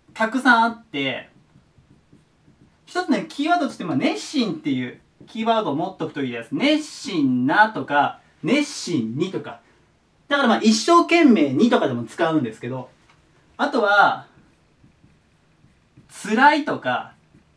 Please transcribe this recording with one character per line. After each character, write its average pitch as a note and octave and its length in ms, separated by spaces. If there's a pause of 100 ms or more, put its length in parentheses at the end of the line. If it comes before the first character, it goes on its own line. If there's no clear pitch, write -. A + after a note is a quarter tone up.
(140)
た A3 140
く B3 140
さ A#3+ 180
ん A3+ 40
あ A#3 80
っ - 120
て、 C3+ 460 (1600)
一 F4+ 180
つ F4+ 60
ね、 G3 180
キ D4 200
ー - 20
ワ F4 80
ー - 20
ド C#4 80
と - 60
し - 40
て、 - 60
ま D#3 100
あ、 C3 40
熱 G4 240
心 A3+ 320
っ - 40
て D#3 120
い B2+ 180
う - 140 (260)
キ A3 160
ー - 20
ワ A3+ 100
ー G#3+ 100
ド D3+ 60
を C3+ 40
持 F3+ 140
っ - 80
と D#3+ 100
く - 60
と C#3+ 100
い B2+ 60
い - 20
で A#2 120
す。 - 100
熱 D4+ 320
心 B2+ 600
な G#3+ 260
と C3+ 120
か、 C#3+ 380 (200)
熱 C#4 300
心 B2 460
に F#3 140
と E3 100
か。 - 180 (720)
だ C#4+ 80
か C#4 60
ら A#3+ 40
ま A3 120
あ、 - 20
一 A3 120
生 E4+ 280
懸 E4+ 240
命 B3+ 240
に F#3 200
と A#3 100
か - 80
で B2 60
も A#2+ 120
使 - 260
う D#3 80
ん B2+ 40
で A2 100
す - 80
け A#2+ 80
ど、 B2+ 200 (680)
あ C4 100
と C4+ 140
は、 G3+ 460 (1800)
辛 B3+ 460
い D4 100
と - 140
か、 - 340 (440)